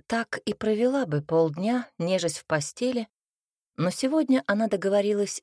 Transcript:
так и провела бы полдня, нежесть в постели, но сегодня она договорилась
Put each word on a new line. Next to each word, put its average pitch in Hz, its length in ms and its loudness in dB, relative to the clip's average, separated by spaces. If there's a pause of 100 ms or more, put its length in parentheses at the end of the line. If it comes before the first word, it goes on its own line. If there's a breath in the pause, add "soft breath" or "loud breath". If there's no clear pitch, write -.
так 233 380 -4
и 214 80 -4
провела 240 540 0
бы 147 160 0
полдня, 165 720 0
нежесть 170 440 -2
в - 40 -20
постели, 233 640 -2 (680)
но 170 120 0
сегодня 262 580 2
она 214 220 0
договорилась 202 760 0